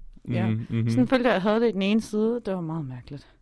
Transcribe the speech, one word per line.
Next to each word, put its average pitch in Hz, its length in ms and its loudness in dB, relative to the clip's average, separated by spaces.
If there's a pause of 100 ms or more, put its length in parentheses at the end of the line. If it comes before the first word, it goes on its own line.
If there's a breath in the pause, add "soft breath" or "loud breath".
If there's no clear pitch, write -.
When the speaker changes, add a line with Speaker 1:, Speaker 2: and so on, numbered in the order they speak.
(280)
Speaker 1:
Ja. 113 200 0
Speaker 2:
Mhm, 110 220 -2
mhm. 113 200 0
Speaker 1:
Sådan 226 180 4
følte 247 200 4
jeg, - 80 4
at 185 60 0
jeg - 0 -
havde 214 180 2
det 233 80 4
i 202 40 0
den 196 100 -2
ene 208 180 2
side. 220 460 -2
Det 190 80 -4
var 185 60 -4
meget 160 280 -6
mærkeligt. 127 380 -14 (160)